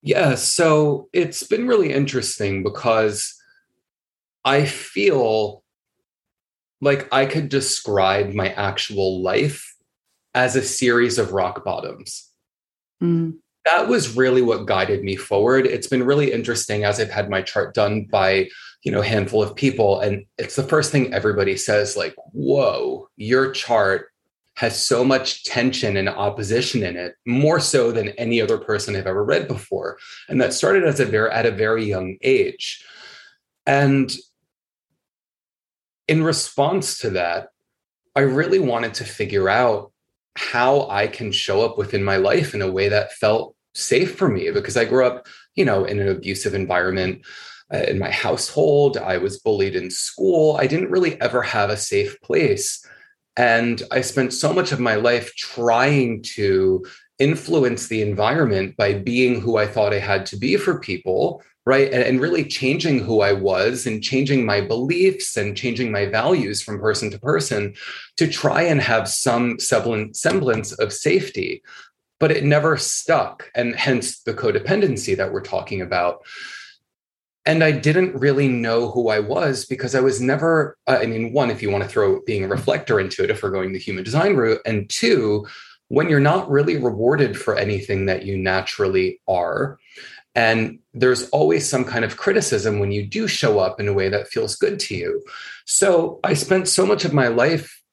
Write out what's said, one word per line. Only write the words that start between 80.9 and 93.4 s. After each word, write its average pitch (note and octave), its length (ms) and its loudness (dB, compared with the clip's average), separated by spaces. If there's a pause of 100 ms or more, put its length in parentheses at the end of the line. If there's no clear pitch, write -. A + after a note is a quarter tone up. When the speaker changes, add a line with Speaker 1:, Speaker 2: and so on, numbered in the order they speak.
Speaker 1:
I A2+ 40 0
mean, A2+ 260 -4
one, B2+ 180 2
if G2+ 120 -4
you G2+ 80 0
want G2 140 0
to G2 60 -10
throw G2 340 2
being G2+ 200 -2
a F#2+ 40 -4
reflector G#2+ 520 0
into F#2+ 240 -2
it, G2+ 60 0
if G#2 120 -4
we're G2+ 160 -2
going F#2+ 140 -4
the F#2+ 60 -6
human F#2+ 260 -8
design D#3+ 320 2
route, A2+ 300 2
and G#2+ 240 -2
two, A2 560 0 (420)
when D#3 200 2
you're D3 240 4
not F#3 180 -2
really D3 260 2
rewarded A#2+ 640 2
for - 180 -2
anything G2 500 -2
that F#2+ 180 -2
you G2 120 -6
naturally F#2+ 920 -2
are, F#2+ 500 -2 (560)
and A2+ 440 2 (140)
there's B2 380 2
always D3+ 380 2
some B2+ 160 0
kind A2+ 200 -4
of A2 120 -6
criticism A2 640 0
when G2+ 140 0
you G#2 140 -2
do A3 200 -4
show A2 320 0